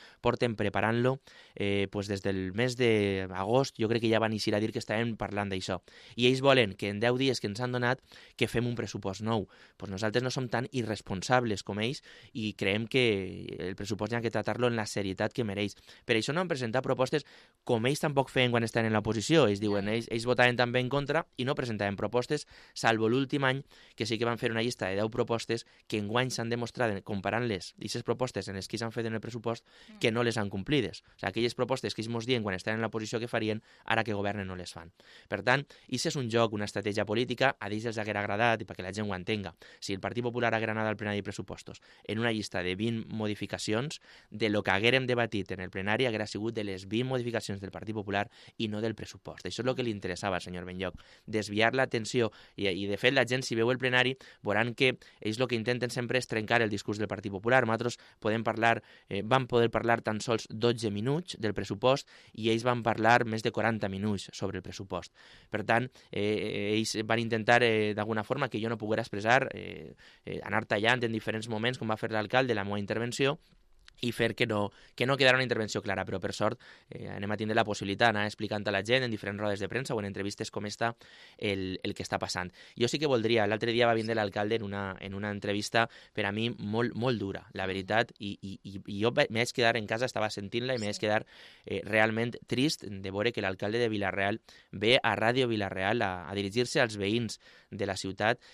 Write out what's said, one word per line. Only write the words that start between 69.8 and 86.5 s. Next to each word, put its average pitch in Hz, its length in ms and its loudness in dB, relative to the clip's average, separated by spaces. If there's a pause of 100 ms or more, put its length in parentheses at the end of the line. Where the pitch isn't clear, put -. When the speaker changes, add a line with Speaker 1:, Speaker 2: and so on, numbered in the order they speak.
Speaker 1:
eh, 95 200 -8
anar 107 220 0
tallant 117 380 4
en 113 80 0
diferents 110 360 -4
moments, 117 300 -2
com 113 100 -4
va 110 80 0
fer 110 160 -4
l'alcalde, 117 420 2
la 101 100 -2
meua 101 140 -2
intervenció, 120 600 0 (600)
i 120 120 -2
fer 113 240 0
que 123 100 2
no, 104 240 0 (240)
que 123 120 0
no 135 100 2
quedara 127 200 8
una 131 60 2
intervenció 110 400 -2
clara, 95 240 -2
però 98 140 -4
per 98 120 -4
sort, 107 280 0 (280)
eh, 104 220 -14
anem 98 220 -6
a 104 40 -2
tindre 107 200 -2
la 113 80 4
possibilitat 104 480 2
d'anar 104 160 0
explicant 104 400 -6
a - 20 0
la 98 160 2
gent 127 160 4
en 123 80 -2
diferents 104 300 -4
rodes 104 180 -2
de 98 100 -4
premsa 117 280 -4
o - 20 0
en 104 80 -4
entrevistes 98 460 -6
com 104 140 -6
esta 113 260 -2 (440)
el, 95 460 -2
el 101 120 -4
que 92 100 -8
està 101 180 -4
passant. 90 300 -6 (260)
Jo 117 80 2
sí 143 140 0
que 151 100 0
voldria, 110 380 4
l'altre 110 260 0
dia 120 140 6
va 117 100 6
vindre 110 160 -2
l'alcalde 104 400 0
en 113 80 0
una, 98 380 -6
en 98 180 -10
una 104 140 -4
entrevista 104 560 0 (260)
per 107 120 0
a 101 60 0
mi 110 180 0